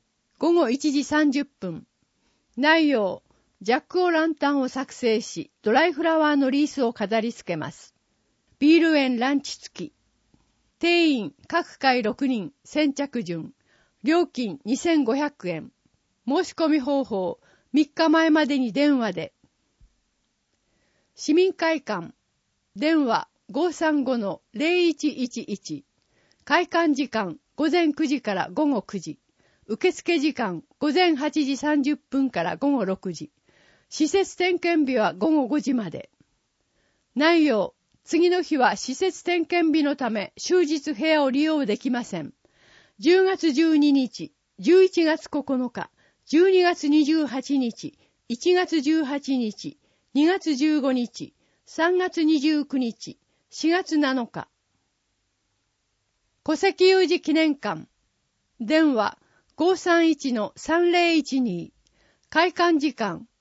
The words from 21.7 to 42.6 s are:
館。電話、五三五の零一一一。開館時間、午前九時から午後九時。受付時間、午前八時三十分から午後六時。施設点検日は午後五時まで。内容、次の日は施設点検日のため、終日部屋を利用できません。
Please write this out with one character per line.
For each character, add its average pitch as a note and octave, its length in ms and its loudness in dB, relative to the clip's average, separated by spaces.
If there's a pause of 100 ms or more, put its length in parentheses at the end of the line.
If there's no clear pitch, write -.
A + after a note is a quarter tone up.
館。 F3 320 -8 (640)
電 D4+ 300 2
話、 G3+ 240 -2 (200)
五 D#4 220 -2
三 D4+ 320 0
五 A#3+ 160 -2
の G3 220 -6 (120)
零 E4+ 340 0
一 D4+ 220 -2
一 A#3+ 320 -6
一。 - 440 -10 (580)
開 D#4+ 240 0
館 E4 260 2
時 B3 160 -2
間、 G3 300 -6 (160)
午 C#4+ 160 0
前 E4 220 2
九 D#4+ 120 -2
時 C4 160 -2
か G3+ 140 -4
ら F3+ 180 -4
午 D4 140 0
後 B3+ 160 -2
九 - 160 -10
時。 D3+ 200 -14 (460)
受 A3+ 240 -2
付 E4+ 300 -2
時 C#4 160 -2
間、 F#3 280 -6 (140)
午 D4 160 -2
前 F4 220 4
八 D4+ 300 -2
時 C4 120 -4
三 D4 240 0
十 D4 160 -2
分 C4+ 320 -2
か E3+ 140 -4
ら F3+ 140 -4
午 C#4 140 0
後 A#3+ 140 0
六 F#3+ 260 -6
時。 D#3 200 -12 (580)
施 - 180 -2
設 F#4+ 300 0
点 F4+ 220 0
検 E4+ 260 2
日 B3+ 120 -2
は G#3 160 0
午 G#3 180 0
後 D4 160 2
五 D4 120 0
時 C4 140 -2
ま G#3+ 160 -4
で。 D3 220 -14 (1040)
内 D#4 300 4
容、 A3 280 0 (300)
次 F4 260 2
の F4+ 140 0
日 D4+ 140 -4
は G#3+ 180 2
施 - 180 -10
設 F#4 300 -4
点 F4 220 -2
検 E4+ 300 0
日 D#4 80 2
の C#4+ 120 0
た B3+ 160 -4
め、 G#3+ 260 -6
終 F4 300 0
日 D4+ 260 -4
部 A#3 140 -4
屋 D#4 160 2
を C4+ 80 0
利 C4+ 100 0
用 D#4 240 0
で G#3 140 -2
き - 100 -4
ま B3 140 -4
せ - 160 -8
ん。 C#3+ 140 -12 (640)